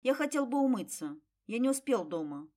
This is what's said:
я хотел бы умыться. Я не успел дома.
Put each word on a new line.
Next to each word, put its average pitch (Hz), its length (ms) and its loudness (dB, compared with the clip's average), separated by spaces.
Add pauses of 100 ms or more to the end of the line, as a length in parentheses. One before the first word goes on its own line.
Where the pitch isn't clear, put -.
я 262 140 4
хотел 294 300 0
бы 254 140 0
умыться. 170 600 0 (260)
Я 220 140 -4
не 262 100 4
успел 269 340 0
дома. 156 540 -6